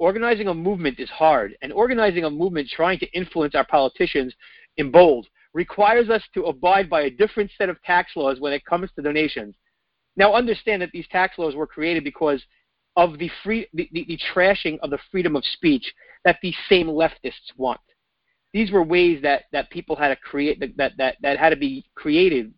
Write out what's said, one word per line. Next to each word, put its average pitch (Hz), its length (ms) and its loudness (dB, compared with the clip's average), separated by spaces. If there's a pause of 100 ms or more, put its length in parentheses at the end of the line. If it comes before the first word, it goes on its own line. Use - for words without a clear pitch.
Organizing 214 480 0
a 180 60 -2
movement 165 460 -4
is - 100 -10
hard, 135 520 2
and 139 120 -10
organizing 214 500 2
a 156 60 -2
movement 156 400 -4
trying 175 300 0
to - 120 -8
influence 170 420 -4
our 139 120 2
politicians 135 680 0 (440)
in 143 120 -4
bold 151 380 4 (260)
requires 208 560 2
us 220 140 0 (100)
to 175 120 -4
abide 175 440 0
by 160 120 2
a 139 80 0
different 202 480 0
set 196 120 0
of 160 140 -10
tax 175 320 0
laws 135 240 -2
when 143 140 -4
it 143 120 -6
comes 180 300 -4
to 151 80 -12
donations." 147 500 -4 (600)
Now 202 180 4
understand 220 480 -2
that 175 100 -8
these 170 180 -12
tax 185 280 -2
laws 156 180 -4
were 151 120 -6
created 160 360 -4
because 143 380 -2 (560)
of 170 220 4
the 170 100 -6 (140)
free, 220 300 -4
the, 165 200 -6
the, 160 120 -6
the 160 140 -8 (140)
trashing 180 460 2
of 151 100 -6
the 139 100 -4 (100)
freedom 160 280 0
of 127 80 -4
speech - 480 0 (320)
that 175 160 6
these 175 160 -6 (100)
same 165 200 4
leftists 156 680 -4
want. 127 240 -6 (720)
These 202 180 -2
were 190 120 4
ways 170 380 2
that, 143 220 0 (100)
that 139 180 -4
people 165 240 -6
had 147 140 0
to 135 80 -2
create, 143 420 -4
that, 123 160 -8
that, 135 220 -2
that, 131 240 -2
that 139 180 -2
had 160 120 4
to 156 40 2
be 135 300 -6 (100)
created, 147 640 0